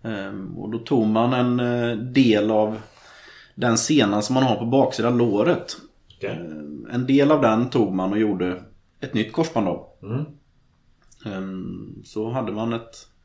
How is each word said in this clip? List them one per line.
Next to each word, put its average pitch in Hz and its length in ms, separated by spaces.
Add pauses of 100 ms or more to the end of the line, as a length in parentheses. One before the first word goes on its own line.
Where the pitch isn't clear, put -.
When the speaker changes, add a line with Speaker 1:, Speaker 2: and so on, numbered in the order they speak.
Speaker 1:
Ehm, 98 540
och 101 120
då 113 80
tog 113 300
man 113 260
en, 123 260
eh, 120 380
del 117 540
av 107 260 (800)
den 117 220
senan 107 460
som 127 100
man 131 100
har 120 120
på 113 100
baksida 117 440
låret. 117 680 (400)
Speaker 2:
Okej. 101 120
Speaker 1:
Ehm, 76 640
en 123 160
del 139 240
av 147 100
den 117 280
tog 104 240
man 92 180
och 104 80
gjorde 90 360 (460)
ett - 120
nytt 117 200
korsband 120 340
av. 87 180 (180)
Speaker 2:
Mm. 123 220 (1000)
Speaker 1:
Ehm, 95 680 (100)
så 107 240
hade 120 220
man 113 220
ett - 340 (180)